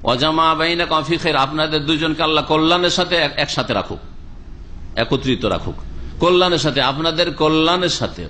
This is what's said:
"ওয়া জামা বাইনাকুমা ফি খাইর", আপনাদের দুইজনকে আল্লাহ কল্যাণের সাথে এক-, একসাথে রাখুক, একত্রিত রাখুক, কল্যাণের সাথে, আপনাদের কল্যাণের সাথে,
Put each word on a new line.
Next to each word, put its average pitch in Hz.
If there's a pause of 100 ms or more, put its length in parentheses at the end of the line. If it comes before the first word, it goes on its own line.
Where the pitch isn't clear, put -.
"ওয়া 123
জামা 160
বাইনাকুমা 165
ফি 160
খাইর", 160
আপনাদের 151
দুইজনকে 160
আল্লাহ 156
কল্যাণের 165
সাথে 175
এক-, 143
একসাথে 139
রাখুক, 98 (960)
একত্রিত 120
রাখুক, 85 (460)
কল্যাণের 180
সাথে, 135
আপনাদের 160
কল্যাণের 160
সাথে, 104